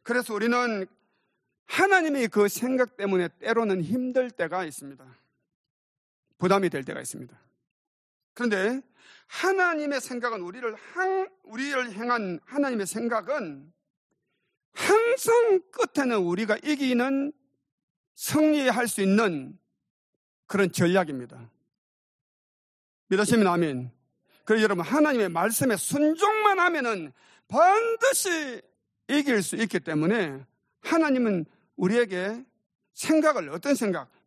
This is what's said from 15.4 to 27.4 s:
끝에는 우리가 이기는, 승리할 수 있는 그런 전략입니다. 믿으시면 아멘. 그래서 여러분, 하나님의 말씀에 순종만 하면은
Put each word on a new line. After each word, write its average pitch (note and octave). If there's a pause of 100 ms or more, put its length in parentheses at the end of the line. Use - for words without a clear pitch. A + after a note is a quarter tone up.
끝에는 C4
우리가 G3+
이기는, C4+ (840)
승리할 C#4
수 -
있는 F#3+ (880)
그런 G3
전략입니다. D3+ (1600)
믿으시면 G#3
아멘. D3 (540)
그래서 A3
여러분, G3
하나님의 A#3+
말씀에 G#3+
순종만 F#4+
하면은 A#3+ (340)